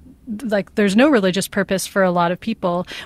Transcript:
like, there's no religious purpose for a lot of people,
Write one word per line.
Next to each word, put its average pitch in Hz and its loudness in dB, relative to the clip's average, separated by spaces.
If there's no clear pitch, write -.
like, 208 -4
there's 202 2
no 269 6
religious 190 2
purpose 190 -4
for - -2
a 185 2
lot 175 2
of 175 -8
people, 180 -4